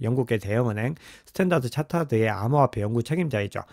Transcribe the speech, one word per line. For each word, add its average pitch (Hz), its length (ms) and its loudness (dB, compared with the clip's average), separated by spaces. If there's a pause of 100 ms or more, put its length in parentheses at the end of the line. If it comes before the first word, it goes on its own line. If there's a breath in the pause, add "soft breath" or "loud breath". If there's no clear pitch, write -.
영국의 120 380 0
대형은행 110 560 0 (320 loud breath)
스탠다드 170 420 0
차타드의 131 600 0
암호화폐 117 520 2
연구 113 220 0
책임자이죠. 120 560 -2 (140)